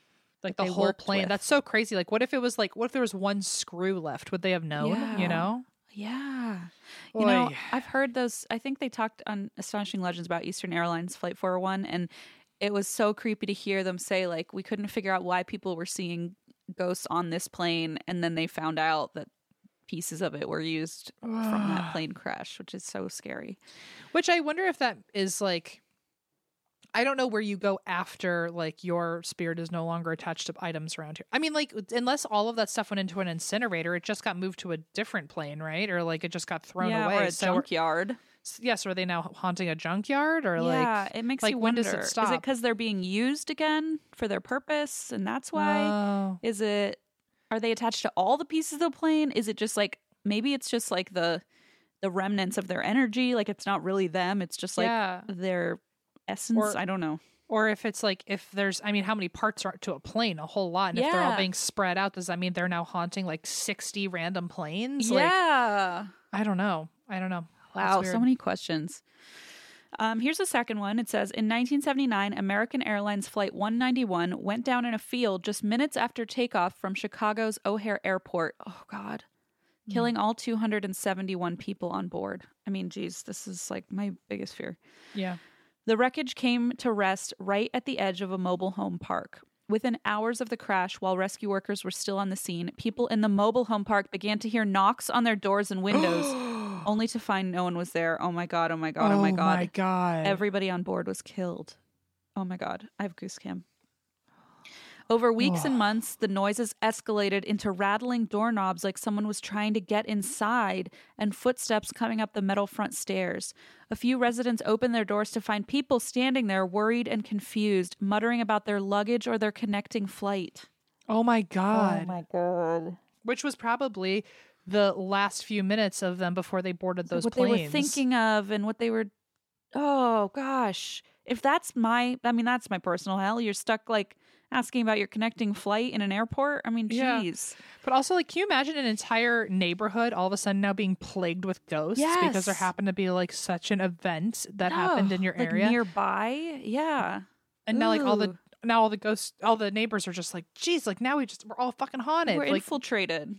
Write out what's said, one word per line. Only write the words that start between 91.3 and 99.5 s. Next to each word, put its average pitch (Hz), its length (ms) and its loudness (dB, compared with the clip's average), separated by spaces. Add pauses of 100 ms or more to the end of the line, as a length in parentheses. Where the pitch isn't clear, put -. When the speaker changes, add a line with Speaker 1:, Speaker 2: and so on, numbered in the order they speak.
Speaker 2:
workers 196 360 -2
were 185 60 -6
still 196 280 -4
on 196 120 0
the 190 60 -4
scene, 175 400 -4
people 240 320 0
in 220 120 2
the 214 80 6
mobile 214 380 4
home 208 180 0
park 202 260 2
began 202 300 -2
to 226 80 -4
hear 220 160 2
knocks 196 460 4
on 240 140 4
their 233 120 4
doors 202 360 2
and 185 100 -2
windows, 285 440 4
Speaker 1:
<gasps> 226 600 -4
Speaker 2:
only 214 220 2
to - 100 -4
find 190 320 0
no 180 140 0
one 175 120 0
was 175 160 -4
there." 165 300 2
Oh 180 80 0
my 175 160 -4
God, 165 240 0
oh 165 60 -2
my 160 160 -4
God, 160 200 4
oh 202 80 6
my 196 120 6
Speaker 1:
Oh 185 40 2
Speaker 2:
God. 160 220 4